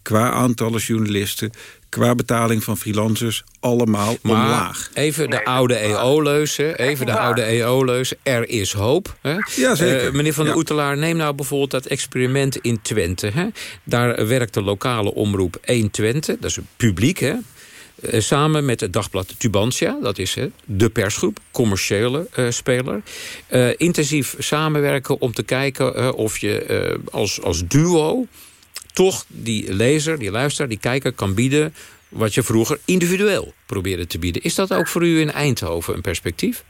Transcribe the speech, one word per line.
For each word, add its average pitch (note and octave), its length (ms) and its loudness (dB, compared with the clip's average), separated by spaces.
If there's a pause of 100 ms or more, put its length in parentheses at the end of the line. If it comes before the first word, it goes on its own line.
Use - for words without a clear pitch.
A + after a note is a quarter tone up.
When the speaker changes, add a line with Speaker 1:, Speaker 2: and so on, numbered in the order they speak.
Speaker 1:
qua A2 300 2
aantallen A#2 480 0
journalisten, G#2+ 720 -2 (380)
qua A#2+ 260 4
betaling A#2 480 0
van G#2+ 140 -4
freelancers... A2 680 -2 (160)
allemaal A#2 600 2
Speaker 2:
Maar A2 120 2
Speaker 1:
omlaag. A2 600 0
Speaker 2:
even D3 360 -2
de B2 60 -2
Speaker 3:
Nee, A2 100 -4
Speaker 2:
oude B2+ 280 2
Speaker 3:
dat G#2+ 100 0
is G#2 80 0
waar. G#2 100 0
Speaker 2:
E A#2+ 40 0
O-leus, D3 520 2
hè? D#3 220 -2
Even C3 260 0
de A#2 60 -2
Speaker 3:
Ja. G#2+ 60 0
Speaker 2:
oude A#2+ 240 0
E A2+ 240 0
O-leus. B2+ 480 0 (100)
Er A#2+ 260 0
is G2+ 240 -2
hoop, B2 480 0
hè? D3 140 -2 (200)
Speaker 1:
Ja, B3+ 200 2
zeker. B2+ 320 2
Speaker 2:
Eh, B2+ 60 -2
meneer D3 200 2
Van D#3 100 0
der D3 100 2
Speaker 1:
Ja. D#3+ 60 4
Speaker 2:
Oetelaar, D3 380 0
neem E3 200 0
nou D3+ 160 0
bijvoorbeeld C#3 380 -2
dat C3 140 -2
experiment C3 680 0
in A#2 260 -2
Twente, G2 520 -2
hè? F3 120 0 (380)
Daar A#2+ 440 2
werkt A#2+ 260 0
de A2 80 2
lokale G#2 520 0
omroep G2 480 0
één A#2 300 0
Twente, A#2+ 480 0
dat - 100 -6
is - 80 -4
een - 100 -12 (100)
publiek, A2+ 420 2
hè? C#3+ 140 0 (680)
Eh, - 180 0
samen D3 460 2
met A#2+ 140 0
het G2+ 140 -4
dagblad F#2+ 460 -4
Tubantia, B2 640 0
dat G#2+ 160 -2
is, F#2 180 -4
hè, C3+ 140 -4 (160)
de G#2 240 2
persgroep, A#2 500 -2 (120)
commerciële, A#2 840 0
eh, B2+ 160 0
speler. B2+ 520 -2 (460)
Eh, B2 200 4 (100)
intensief D3+ 600 0
samenwerken D3 840 0
om A#2+ 120 0
te A#2 100 -4
kijken, C3 520 0
eh, B2+ 200 0
of A2 220 -2
je, G#2 260 -2
eh, - 320 0 (160)
als, - 300 -2
als F2 260 -2
duo E3 600 4 (680)
toch F#3 340 2
die A2 460 -4
lezer, D3 460 2
die G2 120 -4
luisteraar, C3+ 380 -2
die G#2+ 100 -4
kijker C3 320 -2
kan G2 220 -2
bieden C#3+ 400 2 (360)
wat G#2+ 240 -2
je - 100 2
vroeger A2+ 420 2
individueel F3+ 680 2 (120)
probeerde F2+ 420 -4
te - 120 -6
bieden. E2+ 220 -2
Is - 140 -2
dat F#3+ 180 0
ook F3+ 140 2
voor E3+ 180 0
u E3 140 4
in D3+ 120 0
Eindhoven G2 640 -2
een E2+ 80 -6
perspectief? F#2 680 -4